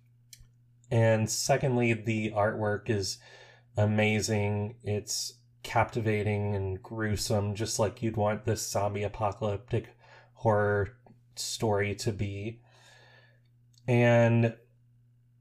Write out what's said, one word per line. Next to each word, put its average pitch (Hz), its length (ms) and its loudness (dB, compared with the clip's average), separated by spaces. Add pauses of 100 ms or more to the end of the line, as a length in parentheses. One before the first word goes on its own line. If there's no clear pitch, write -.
(920)
And 113 400 4
secondly, 123 640 2
the 107 380 -2
artwork 104 580 0
is 101 300 -2 (580)
amazing. 107 1040 0
It's - 500 -6 (280)
captivating 104 960 0
and 95 260 -6
gruesome, 107 720 -2
just 107 240 -4
like 107 240 -2
you'd 110 160 -2
want 107 280 0
this 107 220 -2
zombie 101 360 -2
apocalyptic 101 840 -4 (440)
horror 104 640 0 (380)
story 101 600 -2
to 117 160 -4
be. 101 500 -8 (1300)
And 117 680 4 (840)